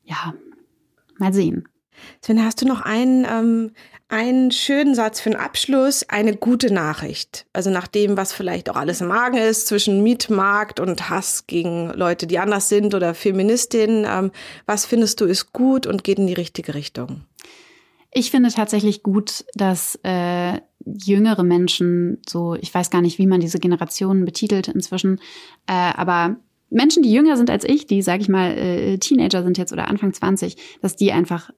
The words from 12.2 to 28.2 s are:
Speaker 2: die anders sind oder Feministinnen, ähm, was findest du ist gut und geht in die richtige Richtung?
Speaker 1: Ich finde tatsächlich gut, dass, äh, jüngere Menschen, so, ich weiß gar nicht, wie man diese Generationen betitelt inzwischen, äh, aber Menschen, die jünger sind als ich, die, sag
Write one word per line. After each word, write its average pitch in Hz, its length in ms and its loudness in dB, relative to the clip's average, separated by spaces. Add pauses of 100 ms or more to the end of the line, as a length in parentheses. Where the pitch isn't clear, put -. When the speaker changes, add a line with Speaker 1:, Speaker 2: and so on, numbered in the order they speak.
Speaker 2:
die 175 120 0
anders 196 300 0
sind 208 260 2
oder 170 180 0
Feministinnen, 214 920 0
ähm, 190 240 -2 (340)
was 185 200 -2
findest 226 360 0
du 208 40 2
ist 185 280 -2
gut 262 340 2
und 196 160 -4
geht 196 160 0
in 196 80 2
die 180 60 -2
richtige 170 400 -8
Richtung? 139 520 -10 (840)
Speaker 1:
Ich 247 200 0
finde 247 180 4
tatsächlich 208 540 0
gut, 208 500 -2
dass, 190 500 -2
äh, 175 560 -2 (260)
jüngere 202 580 2
Menschen, 175 840 2
so, 170 280 -4
ich - 180 -12
weiß 180 160 -2
gar 175 120 2
nicht, 170 180 0
wie 190 80 4
man 185 140 4
diese 170 180 -2
Generationen 185 680 0
betitelt 196 420 -2
inzwischen, 190 520 -2 (480)
äh, 190 60 -2
aber 180 640 0 (340)
Menschen, 294 320 4
die 226 80 4
jünger 285 260 6
sind 240 120 4
als 202 140 0
ich, 294 220 0
die, 202 160 2
sag 185 200 -2